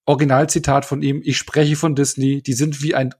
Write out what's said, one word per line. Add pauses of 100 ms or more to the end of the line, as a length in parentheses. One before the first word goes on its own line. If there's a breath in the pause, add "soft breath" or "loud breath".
Originalzitat
von
ihm,
„Ich
spreche
von
Disney,
die
sind
wie
ein